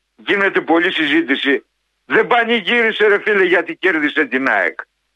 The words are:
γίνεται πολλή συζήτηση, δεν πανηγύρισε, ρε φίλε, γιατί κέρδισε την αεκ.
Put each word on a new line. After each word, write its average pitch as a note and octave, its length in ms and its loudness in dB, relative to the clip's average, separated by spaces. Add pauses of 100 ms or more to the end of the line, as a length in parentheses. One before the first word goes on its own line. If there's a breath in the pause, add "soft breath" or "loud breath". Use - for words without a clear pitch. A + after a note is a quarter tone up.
(160)
γίνεται F#3+ 460 -2
πολλή E3+ 300 0
συζήτηση, D3+ 760 0 (400)
δεν G#3 220 0
πανηγύρισε, A3+ 800 0
ρε G3+ 120 4
φίλε, G#3 240 0
γιατί E3+ 320 0
κέρδισε D#3 500 0
την C3 240 -2
αεκ. F#2+ 300 0 (360)